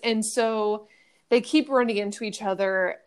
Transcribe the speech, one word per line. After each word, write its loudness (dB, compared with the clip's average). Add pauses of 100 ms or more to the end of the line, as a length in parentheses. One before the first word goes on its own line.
And 0
so -2 (420)
they 4
keep 0
running 2
into -4
each -6
other, 0